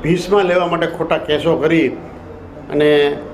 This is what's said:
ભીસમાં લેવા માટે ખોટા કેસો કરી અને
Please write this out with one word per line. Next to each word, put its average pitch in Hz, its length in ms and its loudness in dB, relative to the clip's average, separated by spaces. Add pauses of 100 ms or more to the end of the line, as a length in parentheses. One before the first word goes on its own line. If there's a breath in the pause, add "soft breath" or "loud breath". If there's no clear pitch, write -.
ભીસમાં 180 420 2
લેવા 180 220 2
માટે 165 200 0
ખોટા 160 300 -2
કેસો 151 380 0
કરી 156 320 2 (840)
અને 147 460 4 (160)